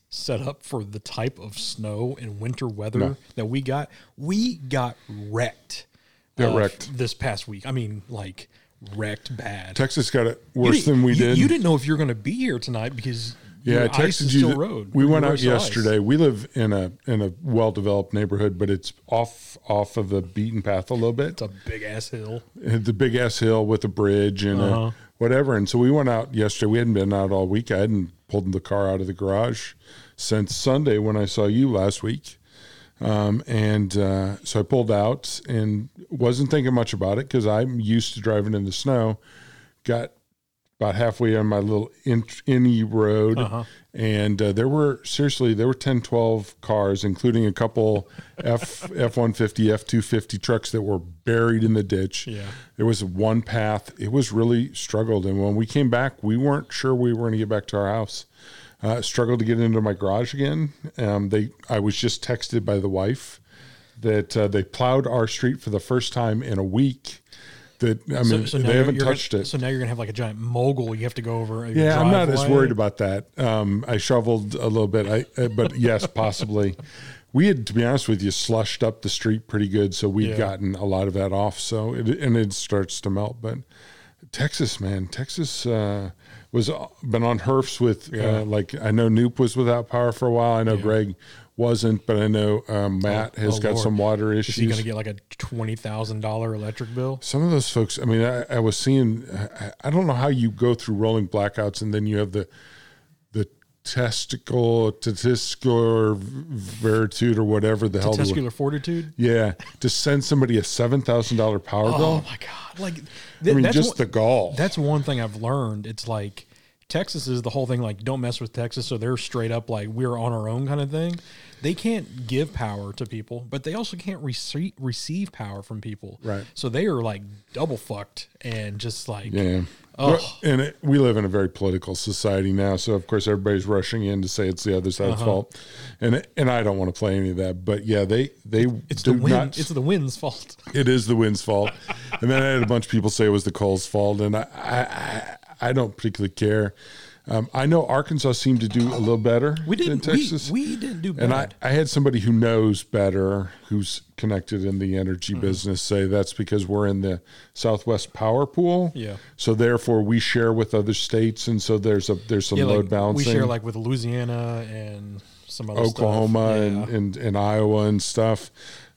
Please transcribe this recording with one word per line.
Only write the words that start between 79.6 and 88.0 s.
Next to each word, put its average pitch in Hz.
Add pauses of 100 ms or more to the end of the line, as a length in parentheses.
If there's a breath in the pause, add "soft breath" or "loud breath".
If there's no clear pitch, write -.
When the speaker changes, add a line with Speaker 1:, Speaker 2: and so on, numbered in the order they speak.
Speaker 2:
good, 101
so 107
we'd 107
Speaker 1:
Yeah. 107
Speaker 2:
gotten 98
a 95
lot 95
of 92
that 95
off. 98
So 113
it, 117
and 139
it 107
starts -
to 101
melt, 104
but 117 (720 loud breath)
Texas, -
man, 95
Texas, -
uh, 104 (420 loud breath)
was, 117
uh, - (180)
been 117
on 117
herfs 135
with, 117